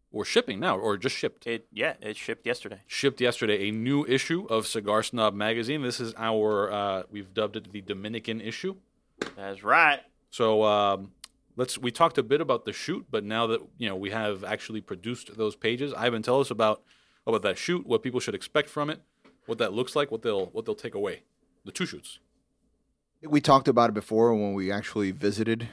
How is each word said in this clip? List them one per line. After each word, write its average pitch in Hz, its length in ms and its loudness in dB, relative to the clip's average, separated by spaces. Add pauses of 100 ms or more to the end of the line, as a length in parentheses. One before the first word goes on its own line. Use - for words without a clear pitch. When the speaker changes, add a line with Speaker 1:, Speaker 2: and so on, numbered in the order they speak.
Speaker 1:
we're 107 140 -6
shipping 117 380 0
now, 170 160 0
or 104 180 0
just 104 220 -4
shipped. - 300 -6
Speaker 2:
It, 117 260 -6
yeah, 131 280 -2
it 107 140 -8
shipped - 320 -8
yesterday. 107 400 -6
Speaker 1:
Shipped - 320 0
yesterday, 107 480 2
a 107 40 -2
new 127 340 0
issue 160 440 0
of 110 180 0
Cigar 107 360 0
Snob 107 300 0
magazine. 113 480 -2
This 123 180 -4
is 113 180 -6
our, 107 540 2
uh, 101 400 -2
we've 98 220 -14
dubbed 104 240 -2
it 98 160 -14
the 101 80 -10
Dominican 107 580 -6
issue. 127 360 -8 (600)
Speaker 2:
That's 98 280 -12
right. 147 360 6 (320)
Speaker 1:
So, 110 340 4
um, 101 460 2 (440)
let's, 127 220 -4
we 123 140 -4
talked 165 260 2
a 131 60 4
bit 139 180 2
about 135 240 0
the 107 80 -4
shoot, - 360 -8
but 107 140 -2
now 110 240 0
that, 113 140 0 (160)
you 117 100 -2
know, 98 80 -4
we 98 140 -6
have 107 340 -4
actually 107 380 -6
produced 104 560 -10
those 107 180 -2
pages, 123 380 -2
Ivan, 117 280 0
tell 127 200 4
us 131 100 0
about, 107 320 2 (420)
about 110 180 2
that 95 140 0
shoot, - 300 -2
what 113 160 2
people 123 160 -2
should 107 160 -4
expect - 340 -2
from 147 200 -4
it, 156 100 -8 (460)
what 113 140 -6
that 107 120 2
looks 120 240 -2
like, 147 160 0
what 113 120 -6
they'll, 98 240 0
what 113 180 -8
they'll 107 100 -2
take - 180 -10
away. 98 300 -4 (400)
The 95 80 -14
two 185 140 -4
shoots. - 340 -12 (1040)
Speaker 3:
We 147 180 4
talked 135 260 8
about 120 220 6
it 107 40 0
before 110 420 4
when 101 180 0
we 95 180 -2
actually 101 400 -2
visited, 110 600 0